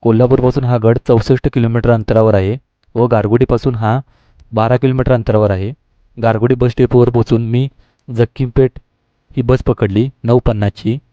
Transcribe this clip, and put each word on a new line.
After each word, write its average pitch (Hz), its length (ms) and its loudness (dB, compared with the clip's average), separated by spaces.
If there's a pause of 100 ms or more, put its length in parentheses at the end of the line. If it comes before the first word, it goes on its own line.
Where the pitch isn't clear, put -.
कोल्हापूरपासून 127 600 2
हा 123 180 0
गड 113 160 2 (100)
चौसष्ट 123 440 0
किलोमीटर 117 380 0
अंतरावर 110 440 2
आहे 98 220 0 (380)
व 117 120 0
गारगुडीपासून 120 680 0
हा 113 260 -2 (520)
बारा 113 240 0
किलोमीटर 131 360 0
अंतरावर 107 380 2
आहे. 98 220 -4 (440)
गारगुडी 113 380 0
बस 123 240 -2
डेपोवर 123 320 4
पोहोचून 117 360 0
मी 120 220 -2 (400)
जक्कीमपेठ 123 680 -2 (580)
ही 135 60 -4
बस 127 200 0
पकडली 113 460 -2 (160)
नऊ 120 140 2
पन्नासची. 107 600 -4 (140)